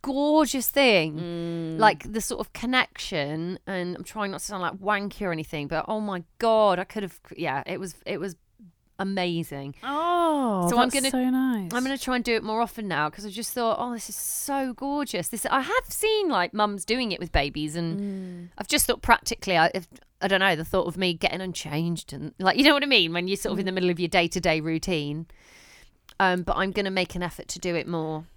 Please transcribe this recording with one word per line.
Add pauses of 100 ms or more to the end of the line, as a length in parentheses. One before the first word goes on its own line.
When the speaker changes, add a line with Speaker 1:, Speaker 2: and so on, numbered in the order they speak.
Speaker 1:
gorgeous
thing."
Speaker 2:
Mm.
Speaker 1:
Like,
the
sort
of
connection,
and
I'm
trying
not
to
sound,
like,
wanky
or
anything,
but
oh
my (140)
God,
I
could
have, (160)
yeah,
it
was, (100)
it
was (640)
amazing.
Speaker 2:
Oh,
Speaker 1:
So
I'm
Speaker 2:
that's
Speaker 1:
gonna,
Speaker 2:
so
nice.
Speaker 1:
I'm
gonna
try
and
do
it
more
often
now,
'cause
I
just
thought,
"Oh,
this
is
so
gorgeous."
This,
I
have
seen,
like,
mums
doing
it
with
babies,
and
Speaker 2:
Mm.
Speaker 1:
I've
just
thought
practically,
I,
if, (340)
I
don't
know,
the
thought
of
me
getting
unchanged
and,
like,
you
know
what
I
mean,
when
you're
sort
of
in
the
Speaker 2:
Mm.
Speaker 1:
middle
of
your
day-to-day
routine. (960)
Um,
but
I'm
gonna
make
an
effort
to
do
it
more. (120)